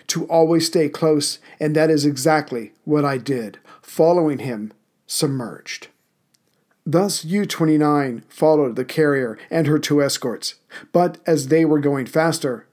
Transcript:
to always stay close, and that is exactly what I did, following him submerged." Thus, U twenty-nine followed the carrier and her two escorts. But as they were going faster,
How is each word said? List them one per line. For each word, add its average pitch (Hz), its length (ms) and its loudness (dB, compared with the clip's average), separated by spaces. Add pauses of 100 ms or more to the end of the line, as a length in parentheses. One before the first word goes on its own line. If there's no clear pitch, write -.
to - 180 -4
always 165 420 2
stay 160 220 0
close, 156 500 0 (200)
and 156 160 0
that 156 140 4
is 147 160 2
exactly 143 680 -2 (100)
what 147 220 0
I 139 120 0
did, 117 400 -6 (240)
following 160 580 2
him 110 340 -8 (340)
submerged." - 800 -6 (1000)
Thus, 170 400 0
U 185 200 -2
twenty-nine 147 840 0
followed 151 480 2
the 127 80 -4
carrier 139 520 -2 (140)
and 160 160 0
her 147 100 2
two 147 240 2
escorts. 131 540 -4 (380)
But - 320 2
as 147 240 0
they 160 160 4
were 151 140 4
going 143 260 -2
faster, 156 680 -2